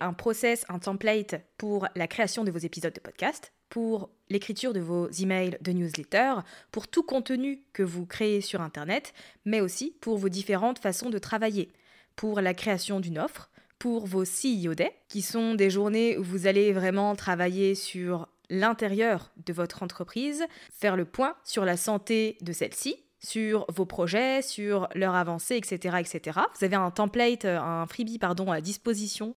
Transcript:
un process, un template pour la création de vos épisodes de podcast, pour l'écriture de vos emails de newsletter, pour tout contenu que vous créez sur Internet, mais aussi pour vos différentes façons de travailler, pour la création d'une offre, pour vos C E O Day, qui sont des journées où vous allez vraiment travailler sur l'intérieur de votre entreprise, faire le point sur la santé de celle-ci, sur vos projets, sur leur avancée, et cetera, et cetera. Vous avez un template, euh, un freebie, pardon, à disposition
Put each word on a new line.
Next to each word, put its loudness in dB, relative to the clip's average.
un -2
process, 0
un -6
template 0
pour -2
la -2
création -2
de 0
vos -2
épisodes -4
de -14
podcast, -6
pour -2
l'écriture -2
de 0
vos 0
emails 0
de -2
newsletter, 2
pour -6
tout 4
contenu 0
que 0
vous -2
créez 0
sur -4
Internet, -4
mais 2
aussi -2
pour 0
vos 2
différentes 0
façons -2
de -2
travailler, 0
pour 0
la 4
création -2
d'une -4
offre, -6
pour -2
vos 0
C 0
E 2
O 0
Day, 0
qui -4
sont 0
des 6
journées 4
où 0
vous 0
allez 6
vraiment 2
travailler 2
sur -4
l'intérieur 2
de -6
votre -4
entreprise, -4
faire 2
le 2
point 0
sur -2
la 4
santé 0
de -6
celle-ci, -4
sur 0
vos 0
projets, 2
sur 0
leur 2
avancée, 0
et -4
cetera, -2
et -2
cetera. -2
Vous 0
avez 4
un 2
template, 2
euh, 2
un -2
freebie, -6
pardon, 0
à 0
disposition -4